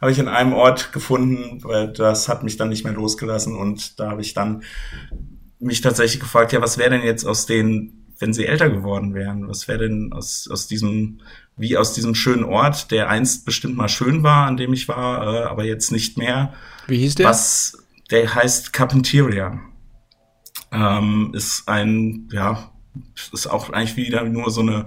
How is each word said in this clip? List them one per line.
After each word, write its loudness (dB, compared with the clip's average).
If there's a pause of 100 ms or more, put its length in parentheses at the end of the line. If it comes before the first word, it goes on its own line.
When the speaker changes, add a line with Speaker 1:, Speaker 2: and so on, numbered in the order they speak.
Speaker 1:
hab 2
ich 2
in 0
einem 2
Ort 4
gefunden, -2
weil -2
das 2
hat -2
mich -4
dann -2
nicht -4
mehr -4
losgelassen. -4
Und -4
da -4
hab -6
ich -8
dann -2 (1000)
mich -2
tatsächlich 2
gefragt, 2
ja, 2
was 0
wär 4
denn 2
jetzt -2
aus -2
denen, 0 (120)
wenn 0
sie 0
älter 4
geworden -2
wären? -6
Was -10
wär -2
denn -2
aus, -10
aus -6
diesem, -4 (340)
wie -2
aus 2
diesem -2
schönen 2
Ort, 0
der 0
einst 0
bestimmt -4
mal 0
schön 2
war, 6
an 0
dem 0
ich -2
war, -2
äh, -2
aber -4
jetzt -2
nicht -2
mehr? 0 (320)
Speaker 2:
Wie 0
hieß 2
der? 6
Speaker 1:
Was, 0 (240)
der 4
heißt 2
Carpinteria. 2 (1120)
Ähm, 2
ist -6
ein, 0
ja, -4 (580)
ist -6
auch -4
eigentlich -4
wieder -2
nur -2
so 0
eine, 0